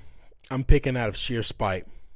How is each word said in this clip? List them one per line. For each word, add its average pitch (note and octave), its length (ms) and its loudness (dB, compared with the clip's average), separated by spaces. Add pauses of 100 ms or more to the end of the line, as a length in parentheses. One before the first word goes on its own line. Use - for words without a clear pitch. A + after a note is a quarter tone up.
(520)
I'm C3 120 -2
picking C3+ 320 6
out A#2 140 0
of - 80 -6
sheer A#2 260 -2
spite. F#2+ 420 -2 (300)